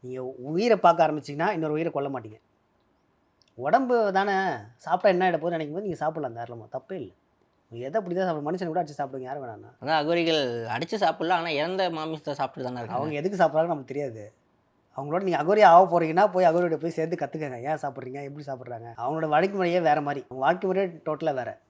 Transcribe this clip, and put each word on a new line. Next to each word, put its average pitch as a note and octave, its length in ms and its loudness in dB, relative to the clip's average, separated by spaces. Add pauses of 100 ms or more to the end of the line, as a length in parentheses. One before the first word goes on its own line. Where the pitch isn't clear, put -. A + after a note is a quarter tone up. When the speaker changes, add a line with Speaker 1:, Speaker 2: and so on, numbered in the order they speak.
Speaker 1:
நீங்க B2+ 220 -10
உயிரை D#3+ 540 0
பார்க்க E3+ 300 6
ஆரம்பிச்சீங்கன்னா D3+ 440 -2
இன்னொரு D#3+ 220 -2
உயிரை D#3 200 -2
கொல்ல C#3+ 160 -4
மாட்டீங்க. A2 320 -10 (1120)
உடம்பு A3 580 2
தானே, G3 200 2 (440)
சாப்பிட்டா F3+ 320 2
என்ன F#3 220 4
ஆயிட E3 100 0
போகுதுன்னு E3 100 -2
நினைக்கும் D#3 240 -4
போது G3 80 -6
நீங்க F#3 140 -6
சாப்பிடலாம் D3+ 400 -4
தாராளமா, A#2 280 -12
தப்பே - 280 -12
இல்ல. A#2+ 200 -12 (560)
உங்களுக்கு C3 320 -6
எதை - 20 -
பிடிச்சா F3+ 240 -2
சாப்பிடுங்க. D3+ 200 -2
மனுஷனை F3 200 -4
கூட E3+ 160 -2
அடிச்சு D3 180 -8
சாப்பிடுங்க, C3+ 200 -6
யார் C3+ 220 -10
வேணாம்னா. G#2+ 420 -16
Speaker 2:
அதான் C3+ 40 -6
அகோரிகள் D#3 760 0
அடிச்சு A#2+ 280 -6
சாப்பிடல, E3+ 360 0
ஆனா E3+ 180 0
இறந்த F3 420 -2
மாமிசத்தை D#3 400 -6
சாப்பிட்டு C3+ 380 -6
தானே B2 100 -8
இருக்காங்க. A2+ 140 -8
Speaker 1:
அவங்க D3 220 -4
எதுக்கு F3 300 2
சாப்பிட்றாங்கன்னு D#3+ 220 4
நமக்கு D3+ 180 -4
தெரியாது. A#2+ 480 -8 (640)
அவங்களோட D3 260 -4
நீங்க E3 200 0
அகோரி G#3 200 6
ஆக E3+ 380 10
போறீங்கன்னா E3+ 320 2
போய் F#3 120 2
அகோரியோட E3+ 320 4
போய் D#3+ 140 -4
சேர்ந்து E3 300 -2
கத்துக்கங்க. C#3 400 -8
ஏன் D3 160 -4
சாப்பிட்றீங்க, C#3 460 -8
எப்படி C#3+ 240 -12
சாப்பிட்றாங்க? A#2+ 500 -12
அவங்களோட D3+ 320 -2
வாழ்க்கை E3+ 260 4
முறையே F3+ 260 2
வேற D#3 200 4
மாதிரி, C#3+ 280 -4
அவங்க C3 160 -6
வாழ்க்கை F#3 260 2
முறையே F3+ 340 -2
டோட்டலா D#3 300 -2
வேற. A#2 360 -8